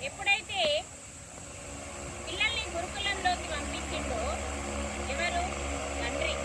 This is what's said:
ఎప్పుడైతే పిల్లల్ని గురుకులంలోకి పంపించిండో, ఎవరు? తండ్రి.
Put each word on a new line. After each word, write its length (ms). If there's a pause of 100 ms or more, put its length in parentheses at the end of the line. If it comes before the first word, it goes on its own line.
ఎప్పుడైతే 580 (1600)
పిల్లల్ని 380 (100)
గురుకులంలోకి 800
పంపించిండో, 680 (920)
ఎవరు? 300 (560)
తండ్రి. 340 (120)